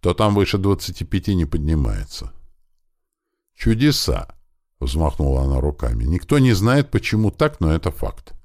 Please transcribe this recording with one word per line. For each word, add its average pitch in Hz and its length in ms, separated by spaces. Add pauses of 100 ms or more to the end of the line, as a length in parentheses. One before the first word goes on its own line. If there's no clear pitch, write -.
то 90 120
там 104 220
выше 101 220
двадцати 95 480
пяти 98 300
не 85 100
поднимается». 73 880 (1200)
«Чудеса!» — - 800 (440)
взмахнула 69 640
она 67 180
руками. 62 420
«Никто 87 360
не 127 140
знает, 120 380
почему 107 400
так, - 280
но 78 140
это 80 180
факт. - 540